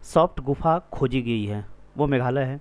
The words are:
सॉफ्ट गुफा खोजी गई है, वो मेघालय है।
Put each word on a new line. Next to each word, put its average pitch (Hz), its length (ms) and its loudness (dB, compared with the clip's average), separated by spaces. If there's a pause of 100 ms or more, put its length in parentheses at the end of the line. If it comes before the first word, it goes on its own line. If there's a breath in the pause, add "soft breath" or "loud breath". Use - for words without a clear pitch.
सॉफ्ट - 380 2
गुफा 143 380 0
खोजी 131 440 -2
गई 117 220 -2
है, 104 220 -6 (300)
वो 147 100 2
मेघालय 131 360 2
है। 135 180 -4